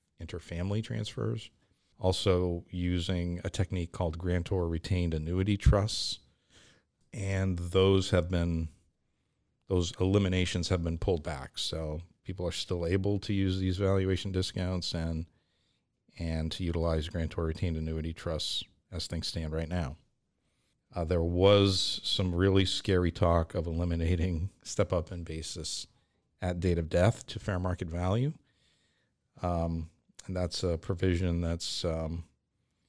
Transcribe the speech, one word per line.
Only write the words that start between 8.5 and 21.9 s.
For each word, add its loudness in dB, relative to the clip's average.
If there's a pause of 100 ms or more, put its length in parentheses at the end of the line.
those 0
eliminations 2
have 0
been -2
pulled 0
back. -8
So -6 (240)
people -6
are -4
still -4
able 2
to -6
use 2
these 0
valuation 2
discounts -4
and, -4 (920)
and -4
to -8
utilize 0
grantor -4
retained -2
annuity -4
trusts -6 (300)
as -8
things -6
stand -6
right -4
now. -4 (1000)
Uh, -2
there 2
was 6